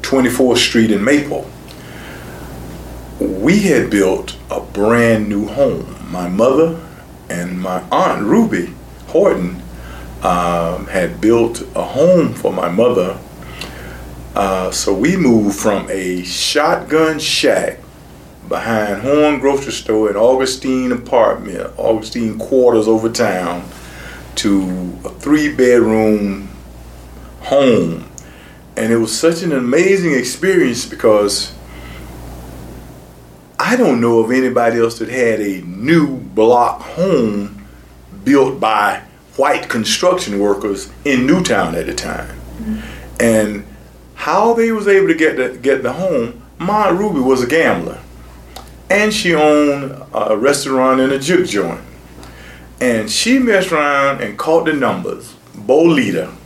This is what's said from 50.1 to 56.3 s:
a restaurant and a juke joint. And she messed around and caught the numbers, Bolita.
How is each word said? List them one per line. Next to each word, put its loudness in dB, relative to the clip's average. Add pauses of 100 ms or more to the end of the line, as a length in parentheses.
a 0
restaurant 2
and 2
a -2
juke 2
joint. -4 (1000)
And 0
she 2
messed 2
around 0
and -8
caught 2
the 2
numbers, -4 (200)
Bolita. 2 (120)